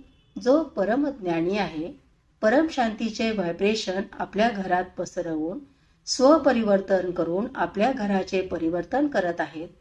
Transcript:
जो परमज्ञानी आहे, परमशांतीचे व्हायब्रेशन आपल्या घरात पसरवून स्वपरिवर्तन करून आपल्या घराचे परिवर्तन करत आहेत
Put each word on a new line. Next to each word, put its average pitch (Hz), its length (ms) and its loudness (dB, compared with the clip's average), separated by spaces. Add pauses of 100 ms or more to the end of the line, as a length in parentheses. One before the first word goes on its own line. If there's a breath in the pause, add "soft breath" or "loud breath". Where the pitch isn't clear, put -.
(440)
जो 277 200 6
परमज्ञानी 196 920 -2
आहे, 165 360 -4 (480)
परमशांतीचे 226 880 0
व्हायब्रेशन 196 680 -2 (120)
आपल्या 202 360 0
घरात 185 360 -2 (120)
पसरवून 170 640 -6 (460 soft breath)
स्वपरिवर्तन 202 1040 4
करून 175 440 -2
आपल्या 202 360 0
घराचे 196 500 0
परिवर्तन 175 680 -2
करत 175 340 0
आहेत 156 280 -8 (120)